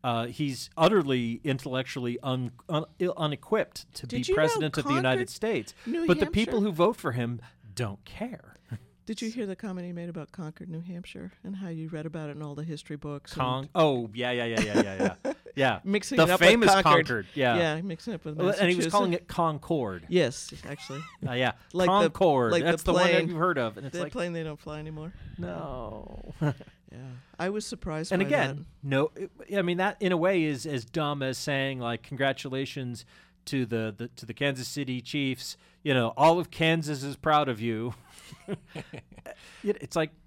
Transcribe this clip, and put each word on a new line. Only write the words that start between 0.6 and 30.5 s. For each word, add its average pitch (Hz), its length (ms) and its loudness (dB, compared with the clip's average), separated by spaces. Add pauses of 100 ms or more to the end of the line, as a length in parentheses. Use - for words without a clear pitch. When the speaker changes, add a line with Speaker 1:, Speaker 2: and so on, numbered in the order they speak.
Speaker 1:
utterly 139 680 4
intellectually 127 760 -2
un-, 127 280 -2 (180)
un-, 160 160 -2 (140)
ill, 180 180 0
unequipped - 800 -2
to - 120 -12
Speaker 2:
Did 175 100 -6
Speaker 1:
be 247 60 -2
Speaker 2:
you 370 120 0
know - 20 2
Speaker 1:
president 160 420 2
of 147 60 -2
the 277 100 0
United 127 280 2
Speaker 2:
Concord, - 80 -6
Speaker 1:
States. 214 440 -4 (120)
Speaker 2:
New 330 200 -2
Speaker 1:
But 285 140 4
the - 60 4
people 247 340 0
Speaker 2:
Hampshire 202 100 2
Speaker 1:
who - 20 -4
vote 175 240 2
for 139 160 -4
him 120 280 -4 (340)
don't 101 300 -6
care. - 500 -12 (520)
Speaker 2:
Did 220 160 -8
you 226 80 -4
hear 226 160 -6
the 190 100 -8
comment 185 300 -8
he 180 60 -10
made 175 180 -8
about 165 220 -10
Concord, 156 360 -12
New 165 140 -10
Hampshire, 180 500 -12 (100)
and 190 140 -10
how 190 120 -8
you 160 200 -8
read 156 180 -8
about 156 220 -8
it 147 80 -10
in 151 60 -10
all 147 120 -10
the 147 80 -8
history 151 340 -8
books? 143 360 -10
and 160 80 -6
Speaker 1:
Con-, 131 340 0
oh, 135 400 6
yeah, 123 180 -2
yeah, 120 120 0
yeah, 113 160 0
yeah, 104 220 2
yeah, 98 320 0 (100)
yeah. 285 140 -2
Speaker 2:
<laughs> - 40 -20 (140)
Speaker 1:
Yeah. 127 260 2
Speaker 2:
Mixing 196 360 0
Speaker 1:
The 165 60 8
Speaker 2:
it 170 60 4
up 180 100 4
with 175 80 10
Speaker 1:
famous 220 220 8
Speaker 2:
Concord. 160 360 8
Speaker 1:
Concord, 113 280 -2
yeah. 123 220 4
Speaker 2:
Yeah, 160 240 2
mixing 190 320 -8
it 180 40 -6
up - 100 -12
with 151 100 -8
Speaker 1:
Well, 180 240 2
and 175 100 6
he 180 60 4
was 165 100 2
calling 190 240 2
Speaker 2:
Massachusetts. - 220 -4
Speaker 1:
it - 20 -10
Concord. 143 720 -2
Speaker 2:
Yes, 160 440 0 (160)
actually. 139 320 -12 (120)
Speaker 1:
<laughs> - 160 -8
Uh, 127 40 -4
yeah. 123 200 2 (200)
Speaker 2:
Like 180 160 2
the, 185 220 4
Speaker 1:
Concord. 135 420 4
Speaker 2:
like 170 100 4
the 170 80 2
Speaker 1:
That's 160 140 0
the 185 80 2
one 180 100 6
that 175 120 6
Speaker 2:
plane. 165 160 4
Speaker 1:
you've 170 60 -4
heard 165 220 2
of. 113 200 -2
And 139 80 -12
it's 135 100 -10
Speaker 2:
The 175 80 -4
Speaker 1:
like, 156 80 -10
Speaker 2:
plane 170 220 -4
they 165 100 -6
don't 151 160 -10
fly 151 180 -10
anymore. 156 340 -10 (240)
Speaker 1:
no. 139 1040 -10
<laughs> 147 140 0 (360)
Speaker 2:
Yeah. 107 80 -18 (400)
I 180 120 -4
was 214 160 -6
surprised 165 460 -6
Speaker 1:
And 185 100 2
Speaker 2:
by 196 40 2
Speaker 1:
again, 147 400 0 (160)
Speaker 2:
that. 139 60 -8
Speaker 1:
no, 139 260 2
it, 180 160 -10 (280)
I - 20 2
mean, 175 160 0
that 190 240 0
in 185 100 2
a 180 60 2
way 175 280 4
is 143 200 -2